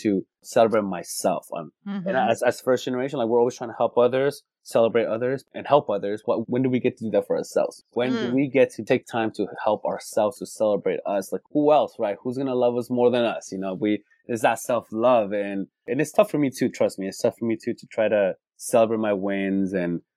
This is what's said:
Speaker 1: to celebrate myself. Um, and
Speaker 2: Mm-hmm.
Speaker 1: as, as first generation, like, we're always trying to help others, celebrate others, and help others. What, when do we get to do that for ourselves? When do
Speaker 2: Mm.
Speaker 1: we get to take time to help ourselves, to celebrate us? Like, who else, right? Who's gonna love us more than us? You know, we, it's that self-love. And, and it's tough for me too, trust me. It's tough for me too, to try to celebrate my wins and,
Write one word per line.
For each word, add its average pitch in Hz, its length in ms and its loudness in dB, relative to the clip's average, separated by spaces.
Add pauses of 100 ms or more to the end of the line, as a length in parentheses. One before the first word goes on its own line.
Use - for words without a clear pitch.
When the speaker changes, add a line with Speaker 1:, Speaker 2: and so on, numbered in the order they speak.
Speaker 1:
to 98 240 0 (180)
celebrate 113 400 4
myself. 90 720 -4
Um, 78 160 -10 (140)
and 196 200 -8
Speaker 2:
Mm-hmm. 123 260 0
Speaker 1:
as, 113 120 -2
as 120 180 0
first 127 240 0
generation, 135 320 -4
like, 117 120 0
we're 120 100 4
always 120 160 2
trying 117 160 -10
to - 60 -14
help 117 200 0
others, 131 460 2 (180)
celebrate 113 460 2
others, 123 360 -4 (120)
and 104 100 -10
help 147 240 4
others. 101 360 -2
What, 113 240 0
when 123 120 0
do 131 80 2
we 127 100 0
get 123 180 0
to 113 80 -8
do 107 60 -4
that - 160 2
for 90 100 0
ourselves? - 460 -2 (100)
When 123 180 0
do 127 180 -2
Speaker 2:
Mm. 120 40 -4
Speaker 1:
we 135 160 2
get 127 240 4
to 113 100 -8
take 120 240 0
time 110 240 -2
to 104 160 -4 (160)
help 107 220 0
ourselves, 101 540 -2
to 92 60 -10
celebrate 101 600 -2
us? 98 240 -4
Like, 95 100 -4 (120)
who 147 180 4
else, 131 260 4
right? 104 240 -2
Who's 123 160 -6
gonna 135 160 -4
love 123 240 2
us 123 140 -6
more 123 180 4
than 120 140 2
us? 101 280 -4
You 95 80 -8
know, 95 140 -4
we, 104 300 -2 (240)
it's 113 160 -6
that 120 160 2
self-love. 113 720 0
And, 101 360 -4 (200)
and 127 140 -2
it's 151 100 -4
tough - 180 4
for - 80 -2
me 143 140 0
too, 120 180 0
trust - 300 -2
me. 95 80 -4
It's 95 140 -8
tough 117 180 0
for 120 60 -6
me 113 180 -2
too, 120 100 -4
to - 140 -20
try 107 220 -2
to 101 260 2 (220)
celebrate 113 420 2
my 107 140 0
wins 98 600 -2
and, 87 280 -2 (160)